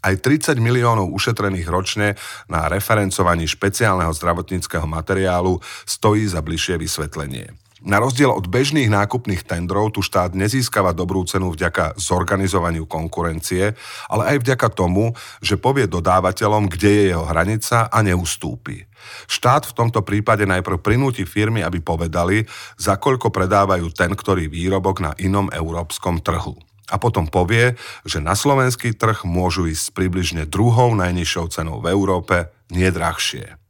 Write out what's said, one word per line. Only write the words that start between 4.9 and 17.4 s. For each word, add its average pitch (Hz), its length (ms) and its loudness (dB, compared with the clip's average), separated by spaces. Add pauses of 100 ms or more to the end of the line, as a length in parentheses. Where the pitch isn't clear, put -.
stojí 107 400 2
za 85 160 -2
bližšie 82 320 -2
vysvetlenie. 73 800 -6 (320)
Na 101 160 2
rozdiel 131 240 4
od 104 240 2
bežných 135 400 2
nákupných 104 560 0
tendrov 92 480 -2
tu 98 80 -2
štát 90 320 0
nezískava 107 560 0
dobrú 90 320 -2
cenu 92 320 -2
vďaka 82 400 -2
zorganizovaniu 90 880 0
konkurencie, 82 960 -4 (320)
ale 107 240 2
aj - 80 2
vďaka 123 320 0
tomu, 101 400 2 (240)
že - 160 0
povie 131 320 2
dodávateľom, 92 800 2
kde 90 240 2
je 104 120 6 (120)
jeho 80 80 -2
hranica, 104 640 0